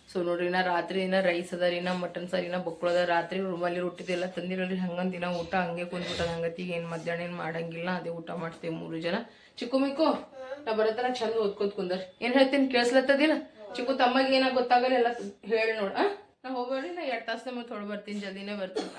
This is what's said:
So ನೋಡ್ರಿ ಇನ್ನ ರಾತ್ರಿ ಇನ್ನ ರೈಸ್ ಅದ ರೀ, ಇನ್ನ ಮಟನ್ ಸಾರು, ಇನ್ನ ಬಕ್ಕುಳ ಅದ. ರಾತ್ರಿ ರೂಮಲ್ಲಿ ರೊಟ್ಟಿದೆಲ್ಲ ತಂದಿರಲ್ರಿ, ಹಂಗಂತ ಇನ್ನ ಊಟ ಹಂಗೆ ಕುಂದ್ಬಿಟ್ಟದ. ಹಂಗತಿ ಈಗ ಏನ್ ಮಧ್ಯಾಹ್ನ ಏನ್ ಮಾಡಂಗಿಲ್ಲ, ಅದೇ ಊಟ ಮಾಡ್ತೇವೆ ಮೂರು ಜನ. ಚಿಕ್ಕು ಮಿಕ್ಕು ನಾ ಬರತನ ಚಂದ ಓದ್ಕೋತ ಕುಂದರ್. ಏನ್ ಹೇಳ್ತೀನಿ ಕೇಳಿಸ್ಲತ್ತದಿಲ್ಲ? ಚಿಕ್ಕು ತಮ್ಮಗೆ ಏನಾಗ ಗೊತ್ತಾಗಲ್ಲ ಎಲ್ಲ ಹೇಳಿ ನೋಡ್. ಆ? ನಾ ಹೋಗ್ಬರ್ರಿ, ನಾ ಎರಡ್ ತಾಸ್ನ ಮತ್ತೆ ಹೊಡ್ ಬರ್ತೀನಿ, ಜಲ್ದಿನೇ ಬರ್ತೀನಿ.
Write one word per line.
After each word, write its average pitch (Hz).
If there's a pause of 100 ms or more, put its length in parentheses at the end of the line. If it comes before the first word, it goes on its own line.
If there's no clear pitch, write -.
(140)
So 175
ನೋಡ್ರಿ 175
ಇನ್ನ 180
ರಾತ್ರಿ 180
ಇನ್ನ 185
ರೈಸ್ 180
ಅದ 175
ರೀ, 175
ಇನ್ನ 175
ಮಟನ್ 180
ಸಾರು, 185
ಇನ್ನ 175
ಬಕ್ಕುಳ 175
ಅದ. 175
ರಾತ್ರಿ 175
ರೂಮಲ್ಲಿ 175
ರೊಟ್ಟಿದೆಲ್ಲ 180
ತಂದಿರಲ್ರಿ, 185
ಹಂಗಂತ 180
ಇನ್ನ 175
ಊಟ 175
ಹಂಗೆ 175
ಕುಂದ್ಬಿಟ್ಟದ. 175
ಹಂಗತಿ 170
ಈಗ 180
ಏನ್ 170
ಮಧ್ಯಾಹ್ನ 170
ಏನ್ 175
ಮಾಡಂಗಿಲ್ಲ, 170
ಅದೇ 170
ಊಟ 170
ಮಾಡ್ತೇವೆ 165
ಮೂರು 165
ಜನ. 170 (420)
ಚಿಕ್ಕು 262
ಮಿಕ್ಕು 277 (600)
ನಾ 226
ಬರತನ 220
ಚಂದ 226
ಓದ್ಕೋತ 202
ಕುಂದರ್. 185 (200)
ಏನ್ 240
ಹೇಳ್ತೀನಿ 269
ಕೇಳಿಸ್ಲತ್ತದಿಲ್ಲ? 262 (420)
ಚಿಕ್ಕು 262
ತಮ್ಮಗೆ 262
ಏನಾಗ 262
ಗೊತ್ತಾಗಲ್ಲ 247
ಎಲ್ಲ 233 (380)
ಹೇಳಿ 220
ನೋಡ್. 196
ಆ? 269 (400)
ನಾ 254
ಹೋಗ್ಬರ್ರಿ, 262
ನಾ 349
ಎರಡ್ 240
ತಾಸ್ನ 233
ಮತ್ತೆ 240
ಹೊಡ್ 208
ಬರ್ತೀನಿ, 208
ಜಲ್ದಿನೇ 196
ಬರ್ತೀನಿ. -